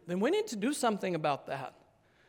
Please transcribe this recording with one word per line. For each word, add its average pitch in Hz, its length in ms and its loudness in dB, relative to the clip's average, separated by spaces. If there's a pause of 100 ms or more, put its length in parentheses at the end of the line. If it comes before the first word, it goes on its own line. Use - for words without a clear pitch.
then 175 120 -2
we 220 100 4
need 427 180 2
to 233 100 -6
do 226 160 0
something 202 420 0
about 151 320 0
that. 135 260 -6 (560)